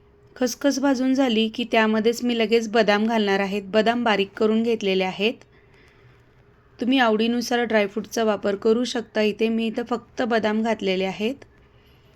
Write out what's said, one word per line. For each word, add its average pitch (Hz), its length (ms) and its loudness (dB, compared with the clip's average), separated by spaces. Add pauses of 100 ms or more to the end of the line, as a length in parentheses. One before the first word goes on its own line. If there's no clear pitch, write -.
(360)
खसखस 262 420 -2
भाजून 262 360 0
झाली 226 340 2
की 233 240 -6
त्यामध्येच 220 520 2
मी 240 140 0
लगेच 226 320 2
बदाम 214 360 2
घालणार 202 340 2
आहेत. 196 240 -4
बदाम 220 400 0
बारीक 196 320 0
करून 220 260 2
घेतलेले 196 420 0
आहेत. 196 300 -2 (1400)
तुम्ही 254 200 2
आवडीनुसार 233 640 2
ड्रायफ्रूटचा 220 600 -2
वापर 202 320 0
करू 226 280 2
शकता. 226 380 -4
इथे 214 260 0
मी 226 180 -2
इथं 220 160 -4
फक्त 240 400 -6
बदाम 220 400 0
घातलेले 196 420 -2
आहेत. 208 400 -6 (720)